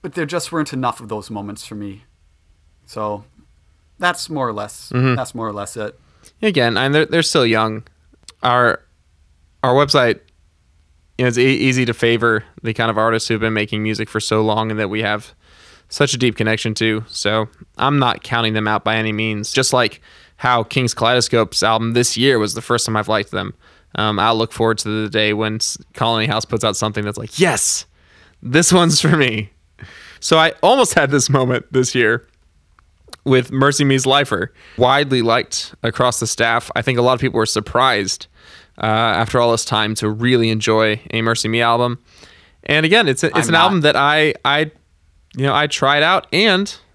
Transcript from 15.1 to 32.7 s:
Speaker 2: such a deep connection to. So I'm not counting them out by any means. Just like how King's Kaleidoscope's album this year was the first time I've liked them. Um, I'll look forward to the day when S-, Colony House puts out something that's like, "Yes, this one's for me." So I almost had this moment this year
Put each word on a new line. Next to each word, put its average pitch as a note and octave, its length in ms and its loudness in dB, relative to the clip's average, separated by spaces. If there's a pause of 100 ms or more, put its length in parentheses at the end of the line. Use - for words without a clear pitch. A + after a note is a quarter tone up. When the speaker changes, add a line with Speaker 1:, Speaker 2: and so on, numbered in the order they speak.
Speaker 2:
such - 260 0
a C3 40 -6
deep A#2+ 180 0
connection A2 380 0
to. A2 340 -2
So G#2+ 400 -2 (300)
I'm C#3+ 200 0
not B2 240 0
counting A#2 320 -2
them G#2+ 140 -2
out G#2+ 160 -2
by G#2+ 100 0
any A2 180 -2
means. G#2+ 400 -4
Just C3 200 0
like B2 280 0 (360)
how A#2+ 260 2
King's B2 320 -2
Kaleidoscope's A#2 680 0
album A2+ 300 0
this A#2+ 220 0
year B2+ 220 2
was G#2+ 160 -2
the A2+ 80 -8
first - 240 -2
time A2 100 -2
I've G#2+ 120 -2
liked G#2+ 240 -2
them. G2 220 -6 (400)
Um, G#2+ 240 -2
I'll A2+ 180 2
look A2 160 -2
forward A2+ 260 0
to A2 240 -4
the G#2 80 -6
day G#2+ 240 0
when G#2+ 220 -4
S-, - 200 -6 (160)
Colony A2+ 340 0
House A2 200 -2
puts G#2+ 180 -4
out G#2+ 140 0
something G#2+ 260 -4
that's G#2 140 -8
like, A2 200 -12
"Yes, D#3 460 0 (580)
this D3+ 300 2
one's E3+ 300 4
for D#3 160 4
me." A2 320 0 (680)
So - 200 2
I D#3+ 240 4
almost A#3+ 320 4
had C#3+ 160 4
this C#3 180 2
moment B2+ 460 0
this C3 200 2
year A#2+ 320 2 (960)